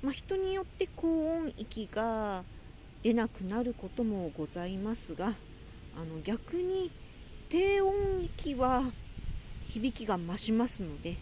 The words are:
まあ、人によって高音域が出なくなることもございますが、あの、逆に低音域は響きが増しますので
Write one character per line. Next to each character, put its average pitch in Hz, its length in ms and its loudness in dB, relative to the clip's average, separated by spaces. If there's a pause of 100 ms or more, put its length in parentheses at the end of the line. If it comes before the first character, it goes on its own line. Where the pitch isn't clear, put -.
ま 269 60 2
あ、 - 20 -2
人 - 240 -2
に 381 180 2
よ 381 80 0
っ - 20 -2
て - 300 -2
高 330 440 4
音 320 200 -2
域 214 340 -6
が 214 520 0 (580)
出 233 100 6
な 226 140 6
く - 140 -6
な 196 200 0
る 240 160 0
こ 190 120 -8
と 240 160 0
も 196 320 0
ご 156 100 -2
ざ 175 220 -4
い 190 80 -4
ま 214 180 -2
す - 220 -8
が、 185 120 0
あ - 20 2 (760)
の、 160 180 -6
逆 226 340 -2
に 370 360 0 (560)
低 392 320 6
音 392 420 4
域 294 320 -2
は 254 300 6 (880)
響 233 220 0
き 226 140 -6
が 208 100 4
増 175 200 -2
し 220 160 2
ま 233 160 6
す - 140 -4
の 151 200 -6
で 170 200 -4